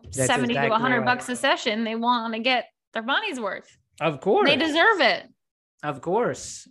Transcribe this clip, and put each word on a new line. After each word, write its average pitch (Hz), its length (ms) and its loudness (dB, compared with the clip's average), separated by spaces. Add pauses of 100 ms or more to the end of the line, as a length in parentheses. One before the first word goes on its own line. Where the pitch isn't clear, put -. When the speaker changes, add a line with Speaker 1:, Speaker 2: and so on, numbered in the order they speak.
Speaker 1:
That's - 240 -2
Speaker 2:
seventy 240 280 0
to - 40 0
Speaker 1:
exactly 220 160 2
Speaker 2:
a 226 40 0
hundred 254 200 2
Speaker 1:
right. 226 60 -2
Speaker 2:
bucks 254 240 -2
a 247 60 -6
session, 254 500 0
they 220 100 -4
wanna 226 440 -2
get 247 260 0 (280)
their 226 100 -6
money's 330 360 -2
worth. - 360 -8 (260)
Speaker 1:
Of 151 180 -2
course. 359 300 4
Speaker 2:
They 294 80 4
deserve 330 420 4
it. 208 280 2 (540)
Speaker 1:
Of 143 200 -6
course. 185 680 -4